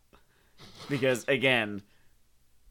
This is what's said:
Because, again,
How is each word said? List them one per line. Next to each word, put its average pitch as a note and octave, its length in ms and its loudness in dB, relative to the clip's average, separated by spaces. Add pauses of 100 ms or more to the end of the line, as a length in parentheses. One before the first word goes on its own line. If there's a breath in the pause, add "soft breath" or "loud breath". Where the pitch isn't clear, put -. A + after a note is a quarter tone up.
(880 soft breath)
Because, B2+ 380 0
again, A#2+ 560 0 (880)